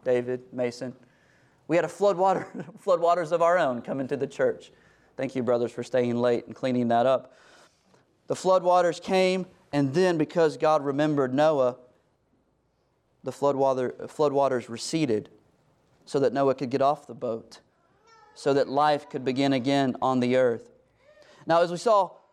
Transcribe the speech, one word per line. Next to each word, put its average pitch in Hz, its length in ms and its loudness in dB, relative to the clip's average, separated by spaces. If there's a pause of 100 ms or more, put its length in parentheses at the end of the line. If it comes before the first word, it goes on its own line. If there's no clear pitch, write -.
David, 127 380 -2 (100)
Mason. 123 440 -6 (720)
We 156 80 0
had 170 100 2
a - 40 -6
flood 196 280 0
water, 185 300 0 (160)
<laughs> - 160 -20
flood 180 200 0
waters 170 320 0
of 170 100 4
our 170 160 4
own 131 240 0
come - 180 -6
into 135 180 -4
the 131 100 -4
church. - 440 -2 (460)
Thank 131 180 -6
you, 131 80 -4
brothers, 120 280 0
for 120 120 -10
staying 120 340 -2
late 120 280 0
and 160 100 -16
cleaning 123 340 -2
that 117 160 2
up. 131 280 0 (960)
The 139 80 -4
flood 185 260 2
waters 175 380 2
came, 185 460 0 (260)
and 143 220 0
then 180 240 2
because 156 400 0
God 156 260 2
remembered 143 500 0
Noah, 139 440 2 (1500)
the 127 80 -10
flood 139 240 0
water, 131 520 -2
flood 147 260 -2
waters 131 360 0
receded 117 600 -4 (760)
so - 140 -4
that 123 140 0
Noah 135 220 2
could 135 140 -8
get 127 120 -2
off 143 260 -2
the 117 80 -16
boat, 113 440 -10 (760)
so 139 180 0
that 139 140 2
life 143 420 0
could 131 140 -10
begin 139 300 0
again 135 480 0
on 127 180 0
the 123 160 0
earth. 123 340 0 (800)
Now, 165 140 4
as 175 100 0
we 175 60 -6
saw 202 340 0 (220)